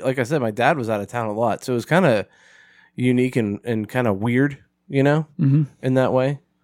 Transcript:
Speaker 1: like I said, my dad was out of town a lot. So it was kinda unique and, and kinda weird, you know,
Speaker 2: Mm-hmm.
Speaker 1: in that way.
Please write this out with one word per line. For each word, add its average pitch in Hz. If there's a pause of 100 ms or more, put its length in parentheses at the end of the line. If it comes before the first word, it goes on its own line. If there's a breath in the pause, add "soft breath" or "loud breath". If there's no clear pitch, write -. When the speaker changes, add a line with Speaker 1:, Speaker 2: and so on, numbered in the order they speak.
Speaker 1:
like 131
I 127
said, 139
my 113
dad 120
was 113
out 104
of 101
town 120
a 107
lot. 107
So 127
it 123
was 113
kinda 147 (680 soft breath)
unique 127
and, 104
and 110
kinda 120
weird, 120 (300)
you 139
know, 151 (140)
Speaker 2:
Mm-hmm. 147 (200)
Speaker 1:
in 131
that 127
way. 131 (240)